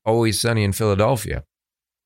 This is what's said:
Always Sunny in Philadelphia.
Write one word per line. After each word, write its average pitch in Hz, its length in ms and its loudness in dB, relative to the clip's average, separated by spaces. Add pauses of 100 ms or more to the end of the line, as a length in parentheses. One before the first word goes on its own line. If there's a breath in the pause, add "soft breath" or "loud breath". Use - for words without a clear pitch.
Always 113 340 2
Sunny 117 240 0
in 101 100 0
Philadelphia. 107 720 -2 (640)